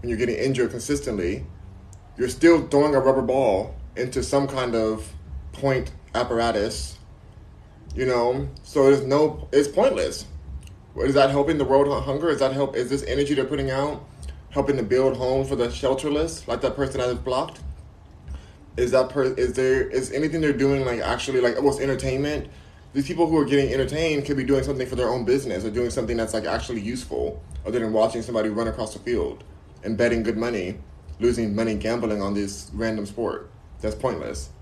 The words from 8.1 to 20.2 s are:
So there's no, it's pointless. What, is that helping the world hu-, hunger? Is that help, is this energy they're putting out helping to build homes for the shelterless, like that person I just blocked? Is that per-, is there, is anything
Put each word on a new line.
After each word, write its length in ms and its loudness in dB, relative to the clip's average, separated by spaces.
So 200 2
there's 220 8
no, 480 2
it's 160 6
pointless. 560 2
What, 140 0
is 60 2
that 160 6
helping 280 2
the 60 0
world 240 6
hu-, 60 0
hunger? 360 0
Is 100 0
that 120 4
help, 240 0
is 140 -2
this 140 -2
energy 300 0
they're 120 2
putting 260 -2
out 320 -2
helping 260 2
to 80 0
build 320 4
homes 320 0
for 80 -2
the 120 0
shelterless, 840 -2
like 120 -2
that 140 -2
person 240 -2
I 60 0
just 180 -2
blocked? 380 -4
Is 160 0
that 180 4
per-, 260 0
is 180 0
there, 340 2
is 240 -2
anything 300 0